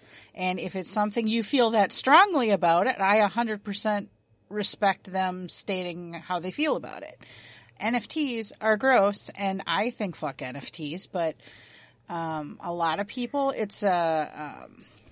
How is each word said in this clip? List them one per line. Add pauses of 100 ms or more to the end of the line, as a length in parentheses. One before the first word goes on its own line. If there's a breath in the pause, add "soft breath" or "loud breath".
(340 loud breath)
And
if
it's
something
you
feel
that
strongly
about
it,
I
a
hundred
percent (400)
respect
them
stating
how
they
feel
about
it. (600 loud breath)
N
F
Ts
are
gross,
and
I
think
fuck
N
F
Ts,
but, (760 loud breath)
um,
a
lot
of
people,
it's
a,
um, (280 loud breath)